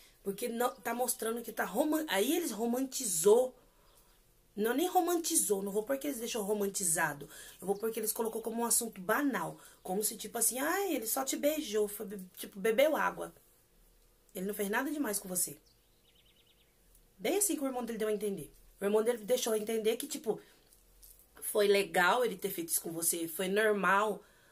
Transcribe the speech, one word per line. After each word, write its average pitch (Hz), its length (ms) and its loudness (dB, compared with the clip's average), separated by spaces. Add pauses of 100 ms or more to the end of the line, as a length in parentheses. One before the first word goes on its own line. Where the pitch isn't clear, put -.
(220)
porque 196 260 -6
não, 240 260 0
tá 233 200 -4
mostrando 233 480 -2
que 220 100 -10
tá 226 120 -4
roman-, 302 440 0
aí 220 260 2
eles 339 160 0
romantizou, 233 1040 4 (1000)
não, 220 200 0
nem 311 120 2
romantizou, 339 760 2
não 202 100 -6
vou 208 100 0
pôr 269 140 -2
que 269 100 -8
eles 269 120 -4
deixam 220 240 -4
romantizado, 180 840 0 (320)
eu 180 60 -10
vou 190 100 0
pôr 226 140 -4
que 226 80 -8
eles 214 140 -2
colocou 226 300 -4
como 226 180 -4
um 233 60 0
assunto 226 340 0
banal, 202 580 0 (240)
como 190 220 -2
se, 214 120 -4
tipo 214 200 -12
assim, 233 220 0
"Ai, 349 360 0
ele 220 120 -2
só 269 180 -2
te 269 120 -4
beijou, 226 520 0
foi 202 180 -8
be-, 190 200 -10 (100)
tipo, 202 240 -14
bebeu 247 360 4
água. 175 380 -2 (1000)
Ele 185 120 -6
não 202 80 -4
fez 202 140 -2
nada 254 220 0
demais 262 280 -2
com 196 100 -8
você." 180 280 -4 (1600)
Bem 254 200 0
assim 339 180 2
que 294 60 -4
o 269 40 -2
irmão 247 180 -4
dele 226 140 -6
deu 214 100 0
a 214 40 0
entender. 196 400 -4 (280)
O 190 40 -2
irmão 208 180 4
dele 233 160 0
deixou 226 340 0
a 220 60 2
entender 220 380 0
que, 277 100 -8
tipo, 226 340 -4 (1000)
foi 208 260 2
legal 190 560 4
ele 190 120 -2
ter 190 140 -4
feito 170 180 -6
isso - 120 0
com 170 120 -8
você, 165 360 -2
foi 185 200 -4
normal, 202 760 2 (300)